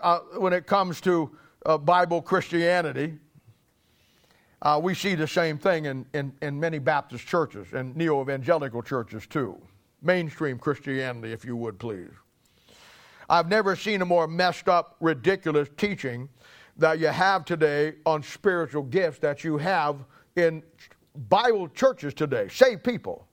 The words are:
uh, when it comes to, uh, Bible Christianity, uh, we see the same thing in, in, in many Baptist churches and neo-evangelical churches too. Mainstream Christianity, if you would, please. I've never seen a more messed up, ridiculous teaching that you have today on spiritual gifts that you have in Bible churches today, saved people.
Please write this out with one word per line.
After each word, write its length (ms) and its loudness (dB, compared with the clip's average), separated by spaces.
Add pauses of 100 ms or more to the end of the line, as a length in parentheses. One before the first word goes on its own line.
uh, 160 4 (180)
when 160 2
it 140 -2
comes 340 0
to, 340 0 (300)
uh, 140 2
Bible 420 2
Christianity, 960 0 (1400)
uh, 180 2
we 140 -2
see 220 -2
the 120 -2
same 300 -2
thing 280 0
in, 280 -6
in, 180 -6 (120)
in 160 -6
many 180 -2
Baptist 480 -2
churches 480 -4
and 220 -8
neo-evangelical 880 0
churches 420 -6
too. 340 -4 (440)
Mainstream 560 -2
Christianity, 720 -4
if 100 -12
you 120 -8
would, 240 -8
please. 320 -10 (1160)
I've 220 4
never 260 2
seen 280 -2
a 20 0
more 220 2
messed 420 -2
up, 300 2
ridiculous 680 0 (100)
teaching 520 -4 (480)
that 220 4
you 80 2
have 380 2
today 480 2 (120)
on 160 2
spiritual 600 -2
gifts 360 -2
that 260 -2
you 120 -2
have 380 0 (400)
in 260 2 (680)
Bible 400 4
churches 440 0
today, 360 -2
saved 340 4
people. 500 -4